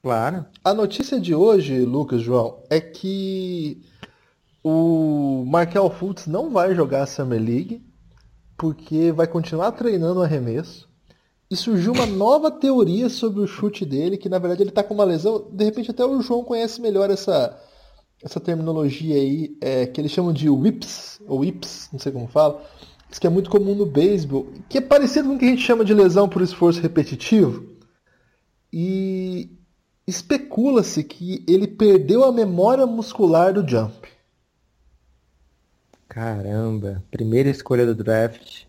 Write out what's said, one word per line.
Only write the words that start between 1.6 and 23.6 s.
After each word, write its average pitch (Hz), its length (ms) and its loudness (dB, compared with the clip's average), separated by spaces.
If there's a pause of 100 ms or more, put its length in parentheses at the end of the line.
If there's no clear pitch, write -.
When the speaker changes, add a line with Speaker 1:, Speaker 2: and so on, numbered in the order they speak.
Speaker 2:
Lucas, 123 380 -2
João, 117 380 0 (100)
é 156 100 2
que 185 1000 -6 (840)
o 156 840 2
Markelle 170 420 2
Fultz - 380 -8
não 226 240 -4
vai 185 240 2
jogar 139 260 0
a 135 60 -2
Summer 127 340 -4
League, 151 420 -4 (720)
porque 160 560 -2
vai 165 140 0
continuar 170 460 -4
treinando 185 500 -2
arremesso. 147 680 -4 (600)
E 190 60 -6
surgiu 220 380 0
uma 247 120 0
<coughs> - 0 -
nova 240 460 2
teoria 247 580 2
sobre 208 320 -4
o 202 60 0
chute 202 360 -6
dele, 156 320 -2
que 196 140 -4
na 185 80 0
verdade 175 240 0
ele 196 100 2
tá 202 120 0
com 208 100 -6
uma 208 100 2
lesão. 196 480 0
De 202 140 -2
repente 214 240 -4
até 247 160 -2
o 269 160 0
João 240 220 -2
conhece 226 360 -6
melhor 202 300 -2
essa, 165 500 -2 (640)
essa 131 160 -10
terminologia 160 760 -2
aí, 143 440 -2
é, 127 280 -2
que 127 120 -8
eles 147 120 -4
chamam 175 200 -2
de 151 160 0
whips, - 800 -2
ou 131 120 -4
whips, - 520 -6
não 139 60 -12
sei 139 140 -8
como 120 160 -10
fala. 147 360 2 (460)
Isso - 120 -12
que - 60 0
é - 20 4
muito 190 200 0
comum 202 260 2